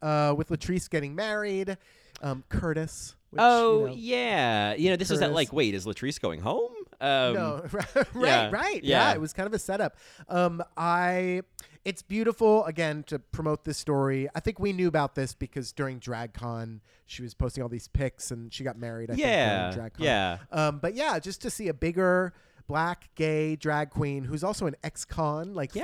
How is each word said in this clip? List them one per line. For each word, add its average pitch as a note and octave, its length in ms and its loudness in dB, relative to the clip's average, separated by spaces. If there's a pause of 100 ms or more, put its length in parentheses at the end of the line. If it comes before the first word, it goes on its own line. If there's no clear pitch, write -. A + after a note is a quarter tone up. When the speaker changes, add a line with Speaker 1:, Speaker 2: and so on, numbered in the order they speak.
Speaker 1:
uh, D3 360 2
with D#3 120 -2
Latrice F3 400 -2
getting C#3+ 260 -2
married. G3 640 -2 (440)
Um, C3+ 280 -6
Curtis. D#3+ 680 -4 (140)
Which, - 120 -4
Speaker 2:
Oh, A#3 400 6
Speaker 1:
you A3 60 0
know, - 80 -8
Speaker 2:
yeah. F#3+ 760 0
You D#3+ 160 2
know, F#3 80 4
this F3+ 120 -2
was - 100 2
that, E3 80 4
Speaker 1:
Curtis. D3 80 0
Speaker 2:
like, D3+ 180 0
"Wait, C3 220 2
is F#2+ 100 -6
Latrice B2 340 -4
going E2 220 -2
home?" G4 320 -2 (260)
Um, C3 360 2
Speaker 1:
No, - 320 -2
<laughs> - 40 -12
right, G3+ 160 -4 (320)
Speaker 2:
yeah, A#2+ 320 4
Speaker 1:
right. C#4 320 -2
Yeah, B2+ 260 4
Speaker 2:
yeah. - 40 4
Speaker 1:
it D#3 80 -2
was D#3 120 -4
kind F#3+ 140 -4
of G#3+ 60 -4
a A3 60 -2
setup. F#3+ 360 -2 (320)
Um, F3 340 2 (140)
I, F3+ 680 2 (420)
it's F#3+ 160 -4
beautiful, A3 640 4
again, D#3 380 -2
to D3 160 -6
promote D3+ 440 -2
this D3+ 140 -4
story. C3+ 580 0
I D#3+ 60 -2
think - 180 -2
we G3+ 140 0
knew F3+ 160 2
about D3+ 260 2
this - 180 -2
because B2+ 380 -8
during C3 300 -6
DragCon, A2+ 800 -8 (260)
she - 160 -14
was A#2+ 120 -10
posting B2+ 300 -2
all A#2+ 60 -6
these A#2 180 -10
pics - 440 -4
and A#2 220 -10
she C3 120 -8
got A#2+ 120 -6
married, A#2 340 -8
I - 20 -2
Speaker 2:
Yeah, B2 580 2
Speaker 1:
think, F#2 40 -6
during F#2+ 160 -6
DragCon. - 120 -6
Speaker 2:
yeah. G2 340 2 (140)
Speaker 1:
Um, D3+ 280 0
but E3+ 160 -2
yeah, C4 240 0
just F#3 240 -10
to - 60 -6
see G#3 200 -4
a D#3 40 -2
bigger F3+ 600 2 (340)
black E3 480 -2
gay D#3 400 0
drag D3+ 340 0
queen C#3 360 -2
who's D3 180 -4
also G3 240 -2
an C#3 160 -4
ex-con, D#3+ 720 -4
like, C#3+ 180 -4
Speaker 2:
Yeah. - 100 -4